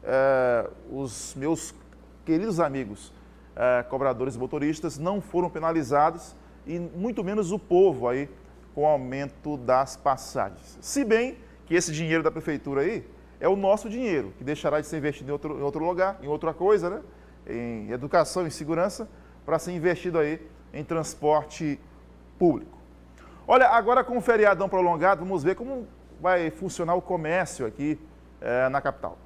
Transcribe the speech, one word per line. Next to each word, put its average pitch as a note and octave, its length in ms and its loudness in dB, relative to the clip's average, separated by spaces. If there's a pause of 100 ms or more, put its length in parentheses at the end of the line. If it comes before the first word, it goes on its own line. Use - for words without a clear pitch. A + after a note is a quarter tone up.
é, B2+ 640 2 (240)
os C3 460 -8
meus D3 380 -4 (500)
queridos E3+ 360 0
amigos, C3+ 500 -4 (460)
é, B2 280 2
cobradores C3 500 -2
e A2+ 40 -10
motoristas D3 600 -4
não F3+ 200 -2
foram F3 300 -2
penalizados D#3+ 880 0 (300)
e E3 120 -6
muito F#3 460 -6
menos F#3+ 280 -2
o G#3 60 -2
povo F3 480 4
aí C3 220 -2 (460)
com D3 80 -2
o D3 40 4
aumento C#3 720 -2
das B2+ 400 0
passagens. A#2+ 800 -4
Se - 280 -4
bem A3+ 320 0 (260)
que E3 100 -2
esse F3 160 0
dinheiro D#3+ 320 0
da D#3 80 2
prefeitura D3 520 -4
aí F3+ 200 -2 (380)
é D#3 80 2
o F#3+ 80 4
nosso G3+ 320 2
dinheiro, G3+ 480 -4
que - 80 -14
deixará D3 340 0
de D3+ 80 -4
ser D#3+ 120 -6
investido C#3 320 -6
em - 20 -2
outro, C#3+ 260 -6
em C3+ 40 -6
outro C#3+ 200 -4
lugar, F#3 400 0
em C3 40 -12
outra D3+ 260 -4
coisa, F3+ 380 2
né? G#3+ 100 -8 (480)
Em A#2 440 -8
educação, D#3 540 0
em D#3 40 -6
segurança, E3+ 580 -4 (380)
para D#3 120 2
ser F3+ 140 -6
investido F3 460 0
aí D3+ 200 0 (360)
em D3 100 -8
transporte D3+ 960 -2 (580)
público. D#3+ 380 2 (680)
Olha, B3+ 240 8
agora A#3 340 6
com B3 140 -4
o - 20 0
feriadão G3+ 480 4
prolongado, F3+ 560 2
vamos F#3 180 -2
ver F3+ 120 2
como B3 340 -8 (320)
vai F3 300 2
funcionar E3+ 440 -4
o F3+ 60 0
comércio E3+ 640 -2
aqui, C#3+ 340 -4 (400)
é, B2 300 0
na C#3 140 0
capital. F2 440 -6